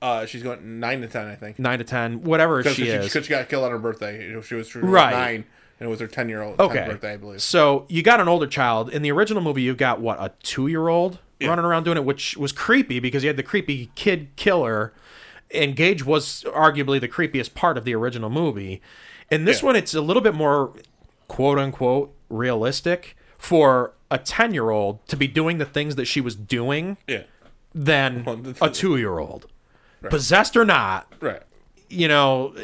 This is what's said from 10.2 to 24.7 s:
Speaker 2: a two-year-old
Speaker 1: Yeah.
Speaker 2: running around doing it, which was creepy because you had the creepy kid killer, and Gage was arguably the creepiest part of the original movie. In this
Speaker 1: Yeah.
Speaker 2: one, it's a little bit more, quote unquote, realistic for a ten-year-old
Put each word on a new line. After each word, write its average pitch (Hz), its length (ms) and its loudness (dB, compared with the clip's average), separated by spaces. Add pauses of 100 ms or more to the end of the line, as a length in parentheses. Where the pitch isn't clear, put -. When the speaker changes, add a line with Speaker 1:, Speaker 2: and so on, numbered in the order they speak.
Speaker 2:
a 98 100 -6 (100)
two-year-old 165 800 -2 (220)
Speaker 1:
Yeah. 151 80 0
Speaker 2:
running 170 160 0
around 165 180 0
doing 165 140 0
it, 139 80 -2
which - 320 -4
was 139 160 -4
creepy 220 480 2
because 127 220 -2
you 143 40 0
had 147 100 0
the 135 60 -4
creepy 143 520 -4
kid 170 420 -2
killer, 117 560 0 (600)
and 143 220 0
Gage 160 300 2
was - 420 -2
arguably 139 540 2
the 123 80 -6
creepiest 147 460 -4
part 165 220 2
of 113 60 -6
the 120 100 -2
original 113 360 -4
movie. 107 520 -2 (480)
In 151 140 2
this 247 180 4
Speaker 1:
Yeah. 294 40 -2
Speaker 2:
one, 254 100 4
it's - 180 0
a 156 80 0
little 185 200 2
bit 208 120 2
more, 143 380 2 (560)
quote 139 320 2
unquote, 135 540 0 (160)
realistic 123 880 -2 (200)
for 135 540 6 (200)
a 135 80 0
ten-year-old 113 880 0